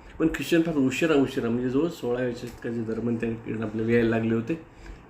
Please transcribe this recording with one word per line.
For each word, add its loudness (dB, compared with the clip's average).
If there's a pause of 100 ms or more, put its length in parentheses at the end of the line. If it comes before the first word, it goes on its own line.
(200)
पण 4
ख्रिश्चन 2
फार 0
उशिरा, 2
उशिरा, 2
म्हणजे 0
जवळ 2
सोळाव्या -2
शतकाचे -6
धर्म -2
त्या -2
ठिकाणी -6
आपल्याला -2
यायला 6
लागले 2
होते, 0 (560)